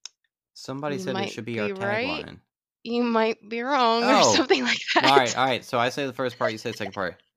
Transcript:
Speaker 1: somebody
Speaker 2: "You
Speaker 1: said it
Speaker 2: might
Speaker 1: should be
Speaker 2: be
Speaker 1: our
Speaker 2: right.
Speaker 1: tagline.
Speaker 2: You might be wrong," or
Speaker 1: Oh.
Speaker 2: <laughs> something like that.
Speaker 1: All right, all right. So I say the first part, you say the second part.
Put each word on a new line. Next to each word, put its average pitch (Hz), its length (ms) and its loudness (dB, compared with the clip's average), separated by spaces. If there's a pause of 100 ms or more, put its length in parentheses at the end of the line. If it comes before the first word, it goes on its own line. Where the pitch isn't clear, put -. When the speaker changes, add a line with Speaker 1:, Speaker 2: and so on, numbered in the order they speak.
(540)
Speaker 1:
somebody 143 440 -8
Speaker 2:
"You - 40 -8
Speaker 1:
said 185 100 -6
it - 20 -4
Speaker 2:
might 190 180 -4
Speaker 1:
should - 140 -12
be 233 80 -8
Speaker 2:
be 220 80 -4
Speaker 1:
our 208 120 -2
Speaker 2:
right. 214 520 -6
Speaker 1:
tagline. - 140 -16 (440)
Speaker 2:
You 240 200 -2
might 226 340 2 (120)
be 233 120 -8
wrong," 240 420 2
or 240 40 2 (140)
Speaker 1:
Oh. 113 120 6
Speaker 2:
<laughs> - 20 4
something 269 280 2
like 240 140 -2 (160)
that. - 120 4
Speaker 1:
All 139 120 6
right, 117 200 4
all 127 100 2
right. 120 180 -2
So 127 140 -2
I 120 100 2
say 139 160 -4
the 127 80 -6
first 127 240 -4
part, 117 140 -2
you 110 80 -8
say 117 120 -8
the - 60 -12
second 101 160 -8
part. 92 220 -4 (220)